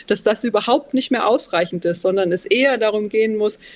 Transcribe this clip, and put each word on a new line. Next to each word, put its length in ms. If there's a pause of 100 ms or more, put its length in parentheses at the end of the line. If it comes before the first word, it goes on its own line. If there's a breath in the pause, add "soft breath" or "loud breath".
dass 160
das 220
überhaupt 500
nicht 160
mehr 180
ausreichend 560
ist, 180
sondern 300
es 120
eher 340
darum 300
gehen 280
muss, 220 (180 loud breath)